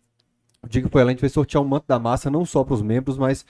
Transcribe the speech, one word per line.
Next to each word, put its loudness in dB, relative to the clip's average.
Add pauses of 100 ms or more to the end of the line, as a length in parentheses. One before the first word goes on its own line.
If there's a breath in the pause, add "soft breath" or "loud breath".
(640)
O -18
dia -2
que -4
for 4
ela, 6
a 0
gente -4
vai 2
sortear 0
um 0
manto -2
da 0
massa, -2
não 0
só 0
pros -2
membros, -2
mas -2